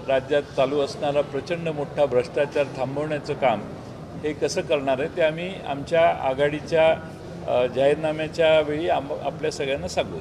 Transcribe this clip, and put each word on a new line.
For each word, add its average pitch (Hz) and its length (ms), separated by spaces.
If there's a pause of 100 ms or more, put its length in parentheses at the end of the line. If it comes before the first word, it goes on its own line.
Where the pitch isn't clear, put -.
राज्यात 135 340
चालू 143 380
असणारा 143 400
प्रचंड 147 480
मोठा 147 360
भ्रष्टाचार 139 600 (120)
थांबवण्याचं 143 580
काम 120 260 (640)
हे 151 100
कसं 147 280
करणार 139 380
आहे 156 180
ते 180 60
आम्ही 165 320 (140)
आमच्या 165 400
आघाडीच्या, 147 840 (560)
अ, 127 200
जाहीरनाम्याच्या 156 960
वेळी 151 280
आम-, 147 340
आपल्या 147 280
सगळ्यांना 143 380
सांगू. - 320